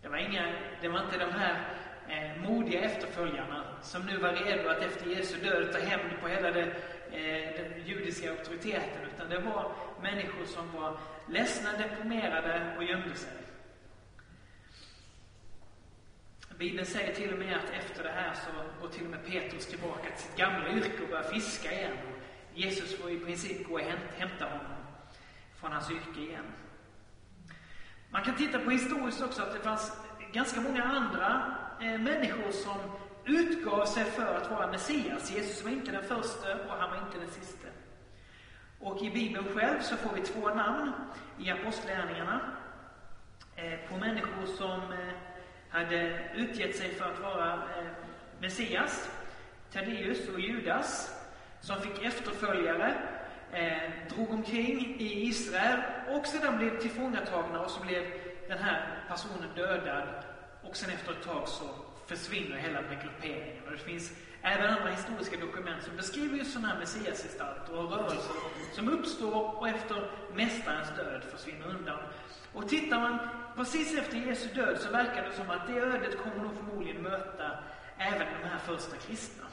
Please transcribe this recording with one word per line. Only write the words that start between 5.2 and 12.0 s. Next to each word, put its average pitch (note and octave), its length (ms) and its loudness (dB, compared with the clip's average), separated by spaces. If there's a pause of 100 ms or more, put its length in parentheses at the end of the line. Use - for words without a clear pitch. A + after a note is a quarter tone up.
död F3+ 340 4
ta E3+ 60 4
hämnd F3 420 2
på - 80 0
hela F#3 220 4
det, E3+ 140 6 (460)
eh, D#3 520 -2
den E3 240 -6
judiska E3+ 440 -2
auktoriteten, E3+ 840 -2
utan E3+ 140 -6
det F3 100 0
var G3+ 340 0 (300)
människor F#3+ 420 -2
som E3+ 280 -4
var D#3 260 -2 (300)
ledsna, G#3+ 440 2
deprimerade F#3+ 1040 2